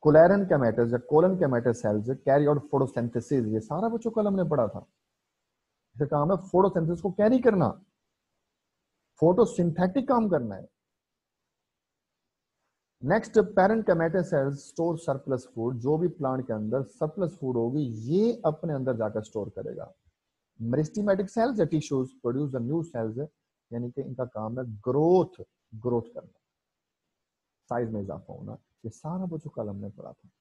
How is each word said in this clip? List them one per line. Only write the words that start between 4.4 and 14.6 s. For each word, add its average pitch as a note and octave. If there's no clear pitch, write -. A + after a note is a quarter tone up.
पढ़ा C#3+
था। -
इसका C#3
काम D3
है G3
फोटोसिंथेसिस F3
को G3+
carry G#3+
करना, G3+
Photosynthetic F#3
काम A3+
करना B2
है। -
Next, A3
parent G3+
chromatous E3+
cells C#3